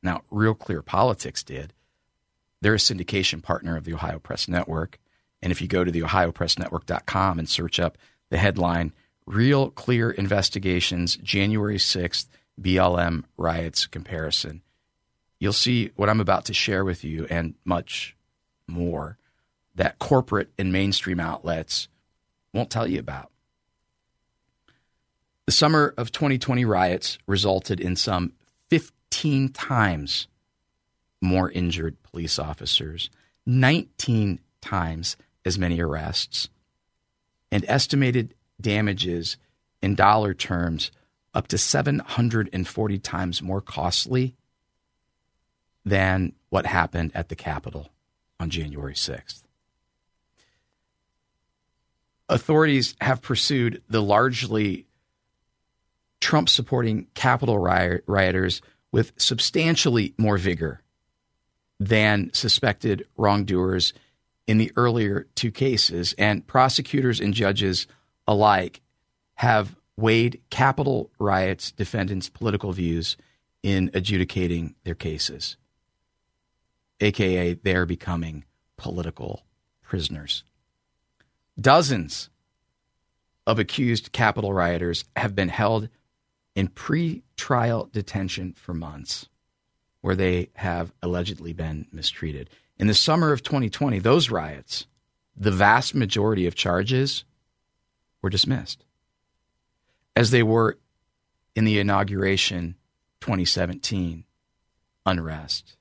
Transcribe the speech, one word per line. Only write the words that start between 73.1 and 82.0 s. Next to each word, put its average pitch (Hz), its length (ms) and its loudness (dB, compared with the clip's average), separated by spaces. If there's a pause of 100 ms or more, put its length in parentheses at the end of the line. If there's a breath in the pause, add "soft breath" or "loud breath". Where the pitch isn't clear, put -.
in 95 300 0
adjudicating 90 800 -2 (100)
their 85 100 -6
cases, - 640 -8 (1400)
A 104 100 4
K 92 400 2
A - 40 0
they're 90 300 0
becoming 82 600 -6 (320)
political - 640 -8 (380)
prisoners. - 640 -8 (1120)
Dozens 135 720 4 (1160)